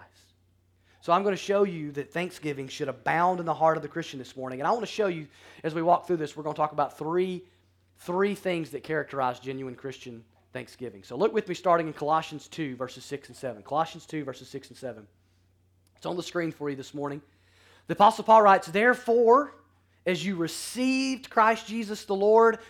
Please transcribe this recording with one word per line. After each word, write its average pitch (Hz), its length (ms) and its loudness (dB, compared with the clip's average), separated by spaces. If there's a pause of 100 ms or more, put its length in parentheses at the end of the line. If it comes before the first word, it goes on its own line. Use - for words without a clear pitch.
(1000)
So 170 100 -2
I'm 190 120 4
gonna 202 120 0
show 202 280 0
you 160 300 -4
that 139 200 -10
thanksgiving 151 540 -6
should 139 200 -8
abound 160 520 0
in 170 80 -6
the 156 60 2
heart 160 240 4
of 151 60 -8
the 147 60 -10
Christian 156 300 -10
this 123 180 -16
morning. 131 240 -8
And 151 60 -2
I 185 40 4
wanna 226 140 -2
show 208 220 -2
you, 160 200 -6 (360)
as 160 100 -4
we 165 80 -2
walk 175 240 2
through 175 120 -2
this, 151 200 -8
we're 156 60 -10
gonna 151 120 -6
talk 151 160 -2
about 147 280 -4
three, 180 440 -2 (540)
three 190 380 -2
things 170 340 -4
that 139 140 -12
characterize 139 560 -4
genuine 131 360 -10
Christian 123 480 -14 (300)
thanksgiving. 117 500 -14
So 123 140 -12
look 214 160 0
with 208 160 -4
me 175 40 -6
starting 170 340 0
in 151 40 -8
Colossians 156 560 -4
two, 139 300 -10
verses 127 260 -12
six - 240 -12
and 120 80 -20
seven. 117 260 -10
Colossians 156 440 -6
two, 156 180 -10
verses 131 240 -14
six 135 220 -16
and 123 80 -20
seven. 110 280 -14 (920)
It's - 80 -14
on 170 100 -6
the 180 80 -8
screen 165 300 -4
for 147 160 -8
you 135 80 -8
this 131 160 -16
morning. 143 280 -8 (680)
The 170 60 -4
Apostle 208 300 4
Paul 220 180 8
writes, 196 260 6
"Therefore, 233 840 4 (520)
as 175 200 0
you 190 120 -2
received 254 920 -2
Christ 220 380 2
Jesus 214 380 -8
the 196 100 -2
Lord, 220 440 6 (100)